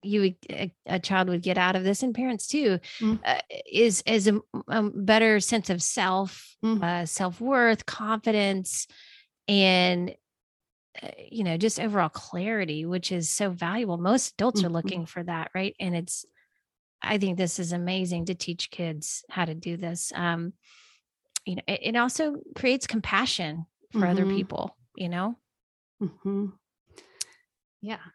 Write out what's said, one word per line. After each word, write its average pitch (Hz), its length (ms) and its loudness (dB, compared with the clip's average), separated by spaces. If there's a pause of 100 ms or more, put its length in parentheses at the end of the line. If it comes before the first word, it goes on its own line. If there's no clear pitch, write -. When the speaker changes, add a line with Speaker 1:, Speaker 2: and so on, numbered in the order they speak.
Speaker 1:
you 202 180 2
would, 185 140 4 (160)
a, - 220 -6 (120)
a 185 140 0
child 185 300 2
would 175 120 0
get 180 160 0
out 185 200 4
of 185 80 0
this, 202 180 2
and 254 100 0
parents 247 340 -2
too, 240 320 2 (220)
Speaker 2:
Mm. 220 240 2
Speaker 1:
uh, - 140 2 (320)
is, 208 340 6
is 214 220 4
a, 208 120 4 (280)
a 220 160 2
better 214 560 4
sense 208 300 -2
of 175 120 0
self, 190 840 -2
Speaker 2:
Mm. 220 200 0
Speaker 1:
uh, 175 220 0
self-worth, 226 800 2
confidence, 208 1000 0 (640)
and, 180 680 4 (880)
uh, - 60 -14 (240)
you 226 140 -4
know, 165 120 0
just 214 220 2
overall 202 300 2
clarity, 180 760 -4
which 180 260 -2
is 175 180 -2
so 202 200 0
valuable. 180 480 -2
Most 196 360 2
adults 214 300 2
are 175 40 2
Speaker 2:
Mm-hmm. 170 60 -2
Speaker 1:
looking 170 320 -2
for 175 180 -10
that, 165 320 -6
right? 190 240 -4
And 180 160 -2
it's, 170 300 -6 (760)
I 214 160 0
think 190 200 0
this 180 220 -2
is 170 140 -4
amazing 175 520 -2
to 180 100 -4
teach - 360 -8
kids 160 580 -6
how 180 160 -2
to 160 100 -6
do 170 220 -6
this. 175 380 -6
Um, 170 380 -2 (920)
you 185 100 -4
know, - 120 -8
it, - 160 -2
it 226 140 -2
also 269 400 0 (180)
creates 262 320 2
compassion 190 800 -2 (260)
for 202 160 2
other 190 180 4
Speaker 2:
Mm-hmm. 196 100 0
Speaker 1:
people, - 420 -4 (180)
you 180 140 -6
know? 190 280 -4 (640)
Speaker 2:
Mm-hmm. 196 440 -4 (1400)
Yeah. 214 180 -10 (160)